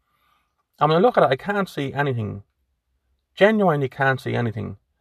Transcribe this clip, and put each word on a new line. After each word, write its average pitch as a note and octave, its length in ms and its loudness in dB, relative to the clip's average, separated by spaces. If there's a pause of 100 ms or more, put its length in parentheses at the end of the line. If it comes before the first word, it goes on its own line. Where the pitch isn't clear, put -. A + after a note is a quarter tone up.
(800)
I'm D3 100 2
gonna E3 120 2
look A#3+ 160 2
at F3 60 6
it, C3 80 4
I C#3 40 0
can't G3+ 320 -4
see C3+ 260 -8
anything, A#2 500 -4 (920)
genuinely F#3 540 2
can't C3+ 320 -2
see A#2+ 140 -4
anything G#2 420 -6 (240)